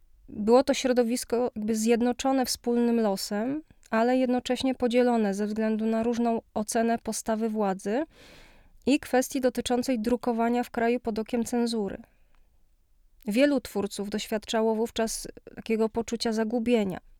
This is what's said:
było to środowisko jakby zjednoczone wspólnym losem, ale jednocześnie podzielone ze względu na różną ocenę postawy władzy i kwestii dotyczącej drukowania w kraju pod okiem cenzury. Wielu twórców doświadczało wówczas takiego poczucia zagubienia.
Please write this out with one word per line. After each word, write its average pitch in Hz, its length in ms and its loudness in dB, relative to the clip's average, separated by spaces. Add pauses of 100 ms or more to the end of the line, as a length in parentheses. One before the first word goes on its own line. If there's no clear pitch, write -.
(300)
było 226 340 4
to 277 100 2
środowisko 240 800 0
jakby 214 200 -2
zjednoczone 240 720 2
wspólnym 240 540 0
losem, 220 640 -2 (260)
ale 240 280 2
jednocześnie 254 580 0
podzielone 240 580 2
ze 208 140 -2
względu 220 380 -2
na 226 180 0
różną 233 380 0 (120)
ocenę 226 440 0
postawy 220 520 -4
władzy 214 560 -2 (800)
i 285 140 4
kwestii 262 420 0
dotyczącej 247 580 0
drukowania 233 640 0
w - 80 -10
kraju 240 280 0
pod 220 200 -4
okiem 233 240 -2
cenzury. 226 540 -2 (1300)
Wielu 262 340 4
twórców 202 480 -6
doświadczało 220 640 -2
wówczas 226 520 -4 (280)
takiego 220 340 -2
poczucia 226 440 -2
zagubienia. 220 640 0 (200)